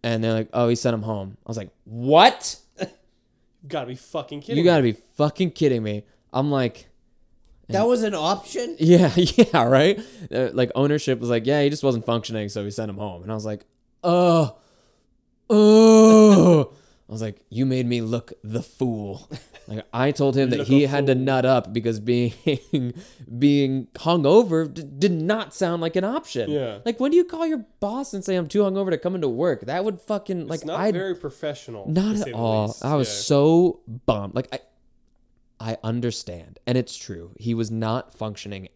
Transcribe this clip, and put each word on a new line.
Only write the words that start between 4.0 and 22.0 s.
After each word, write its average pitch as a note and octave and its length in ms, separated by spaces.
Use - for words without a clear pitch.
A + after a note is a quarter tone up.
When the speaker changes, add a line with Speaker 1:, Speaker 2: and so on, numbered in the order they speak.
Speaker 2:
kidding - 160
Speaker 1:
You E3 60
gotta E3 180
Speaker 2:
me. A#2 100
Speaker 1:
be - 60
fucking D3+ 360
kidding B2+ 300
me. G#2 220
I'm C#3+ 180
like, C3 380
Speaker 3:
That F#3+ 120
Speaker 1:
and A3+ 80
Speaker 3:
was A#3+ 140
an G#3 120
option? G3 640
Speaker 1:
Yeah, E3+ 340
<laughs> - 40
yeah, F3 480
right? D3 340
Uh, B2 220
like, B2 220
ownership C#3+ 440
was A#2+ 120
like, A#2 160
"Yeah, C#3+ 160
he C#3+ 80
just D3 120
wasn't B2 220
functioning, A2+ 460
so G#2 120
we G2+ 80
sent G#2+ 200
him G2 80
home." F#2 240
And G#2 100
I - 20
was G#2+ 120
like, G#2+ 180
"Uh, E3+ 460
uh." G#3+ 1120
I G#2+ 60
was A2 80
like, A2 300
"You B2 160
made B2+ 200
me A#2+ 140
look A2+ 320
the G#2+ 200
fool." G#2 680
Like, G#2+ 240
I C3 180
told C3+ 260
him C3+ 120
Speaker 2:
You - 40
Speaker 1:
that - 80
Speaker 2:
look - 80
Speaker 1:
he C#3 160
Speaker 2:
a C3+ 40
Speaker 1:
had C#3+ 180
to C3+ 80
Speaker 2:
fool. B2+ 80
Speaker 1:
nut C3 240
up B2 260
because A2+ 280